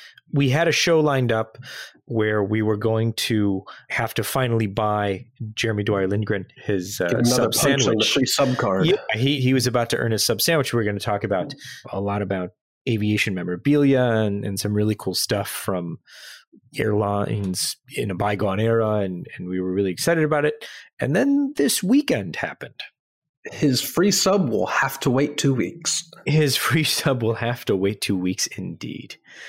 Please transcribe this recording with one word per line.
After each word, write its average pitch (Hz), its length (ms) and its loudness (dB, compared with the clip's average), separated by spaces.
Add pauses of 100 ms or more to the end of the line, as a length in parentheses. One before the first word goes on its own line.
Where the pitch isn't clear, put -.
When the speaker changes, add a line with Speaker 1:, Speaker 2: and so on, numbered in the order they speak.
(340)
Speaker 1:
we 139 160 4
had 160 180 2
a 156 60 4
show 165 260 4
lined 135 320 4
up 110 260 -2 (480)
where 107 380 2
we 107 180 2
were 107 140 2
going 110 380 2
to 101 500 0 (260)
have - 240 -4
to 110 120 -2
finally 117 420 2
buy 104 580 0 (280)
Jeremy 107 300 0
Dwyer 101 240 2
Lindgren 101 400 -2 (100)
his, 98 420 -4
uh, 90 80 0
Speaker 2:
Give 117 120 0
another 120 100 4
Speaker 1:
sub 120 240 2
Speaker 2:
punch - 120 0
on 139 120 4
the 127 60 0 (200)
Speaker 1:
sandwich. - 80 0
Speaker 2:
free 135 140 2
sub 127 320 0
card. 104 300 2
Speaker 1:
Yeah, 185 80 4 (180)
he, 131 260 0
he 127 140 4
was 127 140 2
about 117 240 0
to 120 60 2
earn 117 140 0
his 107 140 0
sub - 160 0
sandwich. 156 320 2
We 117 40 2
were 110 60 2
gonna 101 160 -2
talk 101 240 -2
about 95 300 -2 (380)
a 98 100 -4
lot 101 200 -2
about 92 280 -4 (400)
aviation 107 460 0
memorabilia 131 680 2
and, 110 420 2
and 98 160 -4
some 104 140 -2
really 104 260 2
cool 92 140 -4
stuff 101 340 -2
from 87 520 -6 (800)
airlines 101 1000 -2 (180)
in 113 160 -4
a 90 40 -4
bygone 101 440 -2
era, 113 380 2
and, 92 280 -4 (120)
and 90 100 -10
we 92 140 -4
were 92 100 -4
really 95 200 0
excited 160 340 0
about 147 180 0
it. 151 220 -2 (340)
And 131 160 -2
then 277 400 2
this - 260 0
weekend 175 540 0
happened. - 460 -8 (640)
Speaker 2:
His 135 360 0
free 190 300 2
sub 190 380 2
will 95 180 0
have - 340 -2
to 135 80 0
wait 143 280 2
two 139 160 2
weeks. - 500 -4 (220)
Speaker 1:
His 147 320 2
free 156 260 2
<laughs> - 0 -
sub 131 400 0
will 110 120 2
have 117 300 -4
to 101 120 2
wait 98 240 0
two 98 160 0
weeks, 92 300 -2
indeed. - 680 -10 (340)